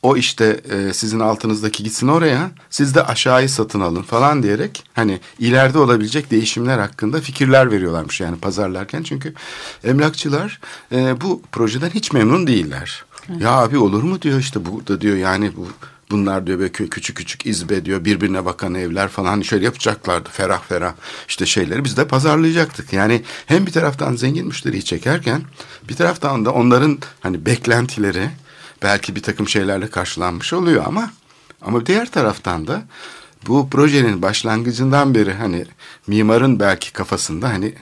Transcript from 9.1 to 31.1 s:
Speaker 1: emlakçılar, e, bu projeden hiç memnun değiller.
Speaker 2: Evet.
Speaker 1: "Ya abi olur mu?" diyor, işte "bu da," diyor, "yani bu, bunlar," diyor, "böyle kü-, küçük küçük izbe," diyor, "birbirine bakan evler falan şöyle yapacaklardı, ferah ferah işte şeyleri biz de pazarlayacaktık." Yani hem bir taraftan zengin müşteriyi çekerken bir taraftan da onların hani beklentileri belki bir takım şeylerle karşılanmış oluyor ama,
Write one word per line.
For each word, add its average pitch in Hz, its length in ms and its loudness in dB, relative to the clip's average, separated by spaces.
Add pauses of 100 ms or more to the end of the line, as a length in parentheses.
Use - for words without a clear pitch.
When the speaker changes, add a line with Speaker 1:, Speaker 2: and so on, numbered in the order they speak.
Speaker 1:
emlakçılar, 151 760 0 (320)
e, 127 300 0
bu 185 200 -2 (100)
projeden 117 380 -2
hiç 202 240 -4
memnun 143 340 4
değiller. 82 580 -2 (260)
Speaker 2:
Evet. 170 100 -6
Speaker 1:
"Ya 113 100 2
abi 127 260 4
olur 104 260 2
mu?" 180 180 -2
diyor, 135 180 2
işte 131 260 -4
"bu 104 220 -8
da," 92 140 -2
diyor, 104 160 2
"yani 95 380 0
bu, 87 120 -12 (440)
bunlar," 95 360 0
diyor, 92 120 -2
"böyle 92 120 -2
kü-, - 180 -6
küçük - 280 -8
küçük - 280 -12
izbe," 92 400 -2
diyor, 95 200 -2
"birbirine 95 400 0
bakan 92 300 -4
evler 92 320 -2
falan 98 340 -2
şöyle 95 240 0
yapacaklardı, 104 640 -2
ferah 95 340 -2
ferah 87 300 -4 (340)
işte - 180 -4
şeyleri 101 380 -2
biz 127 140 -2
de - 100 2
pazarlayacaktık." 160 840 2
Yani 107 280 2 (240)
hem 185 200 4
bir 180 60 -6
taraftan 147 440 0
zengin 139 320 -2
müşteriyi - 380 -6
çekerken 131 560 -2 (480)
bir 131 60 -8
taraftan 143 500 0
da 123 80 0
onların 127 440 4 (220)
hani 87 260 -6
beklentileri 110 840 0 (540)
belki 101 320 0
bir 101 80 -8
takım 101 260 -4
şeylerle 98 400 0
karşılanmış 90 640 -4
oluyor 170 340 2
ama, 220 240 -4 (500)